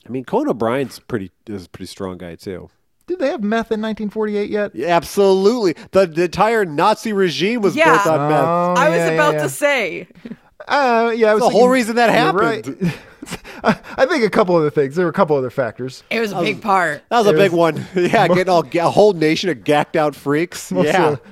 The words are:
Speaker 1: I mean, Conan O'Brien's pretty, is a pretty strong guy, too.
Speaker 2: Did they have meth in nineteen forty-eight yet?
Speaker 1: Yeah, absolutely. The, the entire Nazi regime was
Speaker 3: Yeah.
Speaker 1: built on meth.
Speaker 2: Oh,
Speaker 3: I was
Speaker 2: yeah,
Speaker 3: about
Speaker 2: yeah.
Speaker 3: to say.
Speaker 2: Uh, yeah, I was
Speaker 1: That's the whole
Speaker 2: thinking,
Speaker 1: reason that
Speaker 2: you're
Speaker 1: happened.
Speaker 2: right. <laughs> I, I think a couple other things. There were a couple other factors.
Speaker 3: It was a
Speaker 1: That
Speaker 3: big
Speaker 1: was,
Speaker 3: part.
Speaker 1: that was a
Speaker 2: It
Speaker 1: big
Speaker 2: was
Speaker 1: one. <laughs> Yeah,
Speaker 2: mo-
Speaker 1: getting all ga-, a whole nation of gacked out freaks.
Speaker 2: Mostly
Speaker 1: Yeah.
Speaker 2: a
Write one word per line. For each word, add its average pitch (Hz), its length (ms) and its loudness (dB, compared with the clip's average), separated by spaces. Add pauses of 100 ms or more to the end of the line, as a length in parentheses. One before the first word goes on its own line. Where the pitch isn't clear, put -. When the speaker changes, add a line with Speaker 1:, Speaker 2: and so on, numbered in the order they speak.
Speaker 1:
I - 40 -14
mean, 127 140 -8
Conan 285 240 -2
O'Brien's 120 500 -2
pretty, 98 320 -8 (160)
is 98 180 -12
a - 40 -20
pretty 92 180 -14
strong 92 300 -10
guy, 85 180 -14
too. 85 340 -14 (380)
Speaker 2:
Did 370 120 -8
they 269 100 -2
have 277 140 -6
meth 220 280 -4
in 214 100 -4
nineteen 214 280 -6
forty-eight 208 400 -4
yet? 208 260 -4
Speaker 1:
Yeah, 131 200 -6
absolutely. 196 800 2 (160)
The, 190 160 4
the 160 160 -2
entire 202 420 0
Nazi 190 480 0
regime 190 480 0
was 185 140 0
Speaker 3:
Yeah. 302 180 4 (100)
Speaker 1:
built 175 40 -2
on 151 240 2
meth. 151 120 2
Speaker 2:
Oh, 175 320 0
Speaker 3:
I 277 140 2
was 170 80 2
Speaker 2:
yeah, 165 120 0
Speaker 3:
about 160 260 2
Speaker 2:
yeah. 151 80 -2
Speaker 3:
to 143 60 -4
say. 190 580 -4 (600)
Speaker 2:
Uh, 233 480 2
yeah, 220 140 4
I 214 60 4
was 214 60 2
Speaker 1:
That's 233 120 4
the 196 60 4
whole - 80 6
Speaker 2:
thinking, - 20 4
Speaker 1:
reason 233 280 0
that 240 100 4
Speaker 2:
you're 202 80 4
Speaker 1:
happened. 180 680 0
Speaker 2:
right. 175 180 0
<laughs> - 640 -18
I, - 160 0 (180)
I 262 100 2
think 311 160 0
a 202 80 2
couple 185 240 2
other 151 160 0
things. 139 240 -2
There 180 100 0
were 160 60 -2
a - 20 -8
couple 160 220 0
other 127 160 -2
factors. 123 580 -6
Speaker 3:
It 226 100 -4
was 220 120 -4
a - 40 -10
Speaker 1:
That 180 80 -2
Speaker 3:
big 185 120 -2
Speaker 1:
was, - 80 -14
Speaker 3:
part. 180 460 0
Speaker 1:
that 233 100 0
was 208 80 2
a 202 40 6
Speaker 2:
It - 60 2
Speaker 1:
big 196 140 4
Speaker 2:
was 165 240 2
Speaker 1:
one. - 100 -10 (100)
<laughs> - 0 -
Yeah, 180 320 2
Speaker 2:
mo- 175 60 2
Speaker 1:
getting 185 180 0
all 170 120 4
ga-, 151 160 -4
a 165 100 2
whole 196 240 4
nation 160 380 0
of 120 120 -8
gacked 147 320 0
out 151 200 0
freaks. 151 560 -4
Speaker 2:
Mostly 180 200 0
Speaker 1:
Yeah. 165 220 2
Speaker 2:
a 139 40 -6 (140)